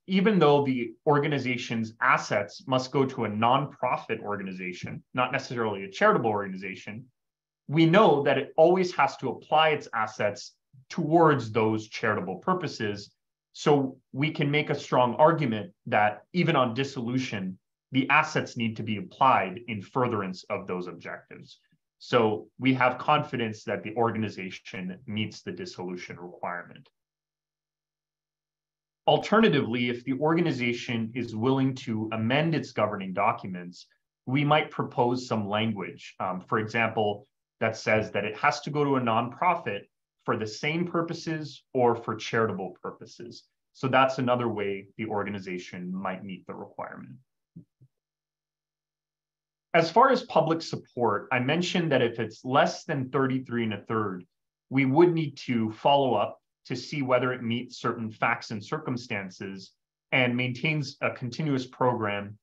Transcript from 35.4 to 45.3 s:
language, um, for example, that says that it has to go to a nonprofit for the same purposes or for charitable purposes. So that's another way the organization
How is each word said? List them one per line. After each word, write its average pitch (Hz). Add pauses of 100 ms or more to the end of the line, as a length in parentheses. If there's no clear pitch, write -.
language, 98
um, 92
for 113
example, 110 (320)
that 113
says 110
that 101
it 107
has 147
to -
go 147
to 139
a 127
nonprofit 117 (420)
for 120
the 107
same 156
purposes 165 (100)
or 120
for 113
charitable 101
purposes. - (300)
So -
that's 131
another 123
way 98 (100)
the 110
organization 95